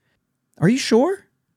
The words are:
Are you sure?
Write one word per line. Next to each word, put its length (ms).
Are 100
you 100
sure? 460